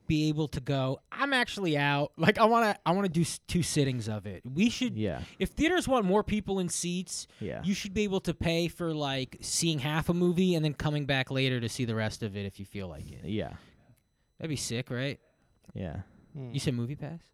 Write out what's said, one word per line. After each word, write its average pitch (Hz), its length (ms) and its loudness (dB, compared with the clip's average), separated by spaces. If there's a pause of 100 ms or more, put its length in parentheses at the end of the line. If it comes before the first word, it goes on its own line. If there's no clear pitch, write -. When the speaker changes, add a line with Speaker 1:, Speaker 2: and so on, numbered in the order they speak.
Speaker 1:
be 156 220 4
able 151 200 0
to 139 120 -6
go, 131 380 0 (120)
"I'm 277 220 0
actually 202 420 0
out." 143 400 2
Like, 165 220 4
I 220 80 8
wanna, 226 400 4
I 160 60 4
wanna 196 180 2
do 165 120 2
s-, - 260 0
two 180 160 2
sittings 127 440 0
of 107 200 -6
it. 92 180 -10
We 156 240 2
should, - 260 -2
Speaker 2:
Yeah. 95 260 -2 (180)
Speaker 1:
if 190 100 0
theaters 330 380 2
want 247 180 2
more 196 180 4
people 202 360 -2
in 175 100 -2
seats, - 560 -4 (140)
Speaker 2:
Yeah. 71 240 -6
Speaker 1:
you 190 100 0
should 190 220 -6
be 214 80 2
able 190 160 0
to 170 160 -2
pay 170 320 0
for, 165 260 -4
like, 135 480 -4
seeing 160 380 0
half 151 300 0
a 175 40 2
movie 180 400 4
and 156 100 2
then 151 120 0
coming 147 320 0
back 135 240 0
later 131 280 2
to 117 80 -2
see 123 180 -2
the 113 100 0
rest 107 260 -2
of 104 160 -4
it 101 80 -4
if 98 140 -8
you 98 80 -10
feel 98 200 -8
like 73 240 -12
it. - 140 -14
Speaker 2:
Yeah. 90 280 -4 (840)
Speaker 1:
That'd 160 140 -8
be 139 60 -2
sick, 123 340 -4
right? 131 280 -4 (540)
Speaker 2:
Yeah. 92 280 -6 (360)
Speaker 3:
Hmm. 127 160 -10
Speaker 1:
You 143 60 -2
said 131 160 0
MoviePass? 147 460 -6 (120)